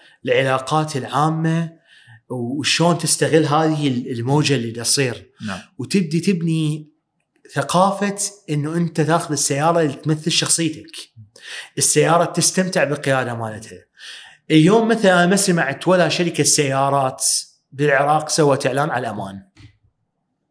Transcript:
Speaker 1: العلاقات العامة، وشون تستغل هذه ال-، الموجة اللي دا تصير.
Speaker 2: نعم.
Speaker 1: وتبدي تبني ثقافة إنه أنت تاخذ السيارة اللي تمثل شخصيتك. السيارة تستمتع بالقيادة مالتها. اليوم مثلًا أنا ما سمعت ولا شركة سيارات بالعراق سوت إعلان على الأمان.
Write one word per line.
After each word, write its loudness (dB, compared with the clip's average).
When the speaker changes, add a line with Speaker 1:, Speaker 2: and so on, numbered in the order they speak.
Speaker 1:
العلاقات 0
العامة، 0
وشون 0
تستغل 2
هذه 0
ال-، -4
الموجة 0
اللي -4
دا -12
تصير. -2
Speaker 2:
نعم. -8
Speaker 1:
وتبدي -2
تبني -2
ثقافة 0
إنه -2
أنت -2
تاخذ 0
السيارة 0
اللي 0
تمثل -4
شخصيتك. -4
السيارة 4
تستمتع 0
بالقيادة -2
مالتها. -12
اليوم 6
مثلًا 4
أنا 4
ما 4
سمعت 0
ولا 4
شركة 0
سيارات 0
بالعراق 2
سوت 2
إعلان 0
على -4
الأمان. -10